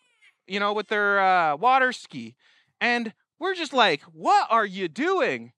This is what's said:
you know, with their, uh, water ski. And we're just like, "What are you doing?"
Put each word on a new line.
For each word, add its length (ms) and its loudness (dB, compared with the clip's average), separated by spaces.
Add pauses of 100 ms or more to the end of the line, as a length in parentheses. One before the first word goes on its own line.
(460)
you 140 -6
know, 140 0
with 160 -6
their, 300 0
uh, 360 2
water 360 2
ski. 440 -14 (440)
And 340 -2 (260)
we're 160 -4
just 180 -8
like, 300 2
"What 480 0
are 140 2
you 220 -6
doing?" 720 -4